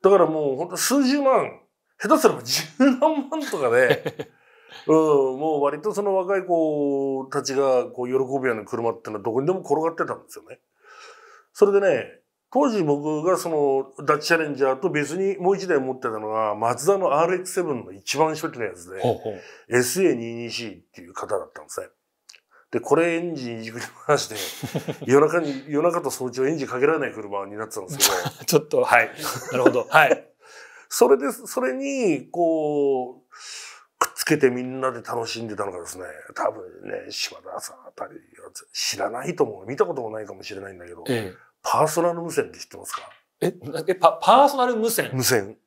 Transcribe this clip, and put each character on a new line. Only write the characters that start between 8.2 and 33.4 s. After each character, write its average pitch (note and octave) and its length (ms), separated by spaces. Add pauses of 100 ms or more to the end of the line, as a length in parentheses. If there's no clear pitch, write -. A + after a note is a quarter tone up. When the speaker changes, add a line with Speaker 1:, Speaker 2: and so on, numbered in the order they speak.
Speaker 1:
ぶ B2+ 80
よ A#2+ 60
う A2 40
な G#2 80
車 A2+ 260
っ A2+ 100
て - 100
の G#2+ 60
は G2 60
ど A2+ 80
こ B2+ 100
に C#3+ 60
で F#3 60
も F#3+ 60
転 - 160
が E3 160
っ E3 40
て E3+ 100
た B2 100
ん - 80
で - 60
す - 100
よ - 60
ね。 - 140 (920)
そ - 120
れ G3 140
で - 20
ね、 C#3+ 400 (320)
当 C#4 160
時 G#3+ 140
僕 D3+ 420
が F#3 120
そ F3 120
の C#3+ 560
ダ D3+ 100
ッ - 40
チ - 80
チ E3+ 80
ャ - 20
レ D#3 120
ン C#3+ 60
ジ C3+ 100
ャ C3 80
ー C3 60
と F#3 100
別 D3 280
に G3 200
も F#3 140
う G3+ 40
一 F3+ 140
台 D3+ 100
持 C3 140
っ - 20
て C3 80
た B2 60
の G#2+ 180
が、 A2 280
マ A#2 200
ツ C#3 120
ダ G3 100
の E3+ 220
ア E3 60
ー - 40
ル F#3 60
エ - 20
ッ - 40
ク F#3 40
ス - 80
セ F3+ 100
ブ D#3 100
ン G#2+ 120
の F#2 80
一 G2+ 240
番 D#3 180
初 D#3 160
期 B2+ 80
の A2+ 60
や F#2 80
つ F2 160
で、 F#2+ 100
Speaker 2:
ほ A#2+ 120
う - 20
ほ - 160
う。 F#2+ 100 (300)
Speaker 1:
エ B2 120
ス D3 220
エ E3 80
ー C3 40
二 A#2 180
二 A#2 180
シ A#2 140
ー F#2+ 160
っ - 0 (120)
て - 80
い E2+ 60
う F2+ 60
方 - 260
だ - 60
っ - 80
た - 80
ん D2+ 40
で - 40
す - 100
ね。 - 80 (840)
で、 A#2 80
こ - 160
れ E3+ 200
エ E3+ 60
ン E3+ 140
ジ B2 180
ン A#2 60
い A2 40
じ A2+ 80
く A#2 80
り - 60 (200)
回 D3 120
し - 100
て、 A2 80 (360)
Speaker 2:
<laughs> - 340
Speaker 1:
夜 C#3 220
中 E3 120
に、 C#3 280
夜 D3+ 180
中 E3+ 160
と C#3 80
早 B2+ 200
朝 B2+ 160
エ D3+ 80
ン E3 40
ジ C3+ 80
ン - 20
か B2 120
け C#3+ 80
ら D#3+ 60
れ D#3+ 60
な C3 80
い G#2 60
車 G2+ 320
に G2+ 120
な A2 80
っ - 40
て - 60
た G#2+ 60
ん F#2 60
で - 40
す C#3 60
け C#3 80
ど。 - 60 (240)
Speaker 2:
<laughs> - 100
ち - 120
ょ - 20
っ - 40
と。 B2+ 200
Speaker 1:
は A#2+ 180
い。 A2+ 80 (420)
Speaker 2:
な B2+ 60
る B2+ 60
ほ A#2+ 60
ど。 A#2+ 200
は D3+ 180
い。 - 200 (640)
Speaker 1:
そ - 180
れ B3 100
で、 C4 140
そ A#3+ 300
れ B3+ 120
に、 B3+ 580
こ D3 920
う、 - 760